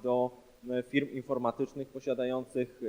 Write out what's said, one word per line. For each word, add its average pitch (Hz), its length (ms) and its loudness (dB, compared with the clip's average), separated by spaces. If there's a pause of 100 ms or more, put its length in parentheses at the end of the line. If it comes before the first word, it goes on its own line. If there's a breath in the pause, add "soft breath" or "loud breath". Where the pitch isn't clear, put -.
do, 123 420 0 (240)
e, 123 140 0
firm 139 260 2
informatycznych 135 800 -2
posiadających 127 1000 -2